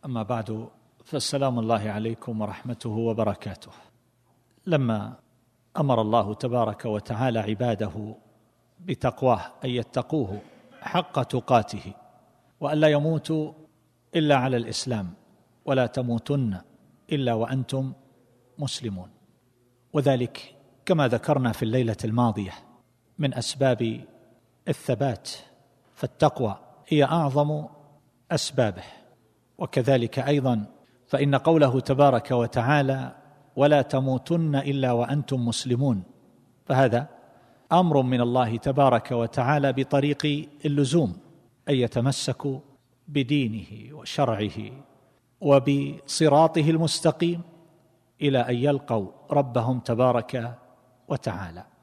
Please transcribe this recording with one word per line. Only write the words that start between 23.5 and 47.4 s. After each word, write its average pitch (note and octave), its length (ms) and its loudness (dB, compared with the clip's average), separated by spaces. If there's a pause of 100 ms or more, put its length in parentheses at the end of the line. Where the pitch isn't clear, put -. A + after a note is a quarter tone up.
الثبات، B2+ 640 -4 (680)
فالتقوى B2+ 640 -2 (280)
هي D3+ 160 4
أعظم D3+ 640 0 (680)
أسبابه. A#2+ 520 0 (760)
وكذلك B2+ 600 0
أيضًا C3 460 0 (420)
فإن C#3 280 2
قوله C3+ 440 4
تبارك C3+ 520 4
وتعالى: B2+ 840 0 (400)
"ولا C#3+ 260 6
تموتن C3+ 760 0
إلا C#3 360 0
وأنتم B2+ 540 0
مسلمون"، A#2+ 580 0 (600)
فهذا B2+ 420 2 (640)
أمر E3 300 4
من B2+ 200 2
الله A#2+ 360 0
تبارك C3 540 2
وتعالى C3 640 0
بطريق C#3+ 760 0 (160)
اللزوم، C#3+ 520 2 (520)
أن D3 60 2
يتمسكوا B2+ 840 -2 (480)
بدينه B2 880 -4
وشرعه G#2+ 760 -2 (720)
وبصراطه C#3+ 1300 4
المستقيم E3+ 720 0 (800)